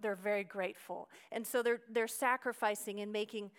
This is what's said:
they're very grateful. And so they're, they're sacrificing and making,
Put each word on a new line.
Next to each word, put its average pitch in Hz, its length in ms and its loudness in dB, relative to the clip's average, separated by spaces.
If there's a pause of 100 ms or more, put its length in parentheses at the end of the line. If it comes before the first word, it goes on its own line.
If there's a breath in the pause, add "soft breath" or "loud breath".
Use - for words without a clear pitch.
they're 214 160 0
very 202 280 2
grateful. 185 640 -6 (200 loud breath)
And 226 160 -4
so 247 160 2
they're, 233 180 4 (100)
they're 226 180 2
sacrificing 226 920 0
and 208 120 -4
making, 214 460 -2